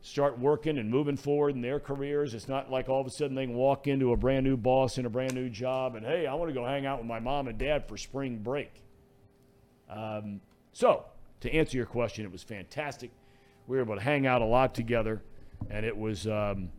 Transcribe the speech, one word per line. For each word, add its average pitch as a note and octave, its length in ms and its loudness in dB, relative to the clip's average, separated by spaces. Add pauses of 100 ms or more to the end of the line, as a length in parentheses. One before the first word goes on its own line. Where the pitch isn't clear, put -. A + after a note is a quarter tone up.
start C#3+ 380 0
working D3 400 2
and G#2+ 120 -2
moving C#3+ 260 2
forward D3 380 2
in B2+ 60 -4
their B2+ 180 -2
careers, C#3 560 -2
it's A2 140 -10
not C3+ 220 -4
like C3 180 0
all C3 120 4
of C3 60 0
a B2+ 40 -6
sudden C#3 240 -2
they C3 120 -2
can A#2+ 80 -4
walk C3+ 320 4
into C3+ 260 4
a A#2 40 4
brand C3 280 4
new C3+ 120 4
boss B2+ 420 4
and B2 80 -2
a A#2 40 -4
brand B2+ 240 -2
new B2+ 160 -4
job B2+ 440 -2
and, A2 120 -10
"Hey, D#3+ 200 0
I C3 80 -2
wanna E3 180 -2
go B2 120 -2
hang C3+ 220 -2
out C3+ 120 -2
with A#2 80 -8
my A2+ 140 -4
mom C3+ 280 -2
and G#2+ 100 -6
dad C#3 280 0
for G#2+ 100 -10
spring C3 420 -6
break." B2 440 -6 (1080)
Um, G#2+ 500 -8 (320)
so, - 320 4 (360)
to A#2+ 120 -4
answer D3+ 240 2
your A#2+ 100 0
question, A2 380 -2
it F#2 80 -12
was F2+ 100 -16
fantastic. B2 680 -10 (580)
We B2+ 80 0
were C3 60 4
able A2 140 -2
to G2 40 -6
hang C#3 260 2
out B2+ 160 4
a A2 40 4
lot B2+ 280 4
together, A2+ 480 0 (480)
and G#2+ 140 -4
it A2 120 -2
was, G#2+ 300 -4
um, G2+ 520 0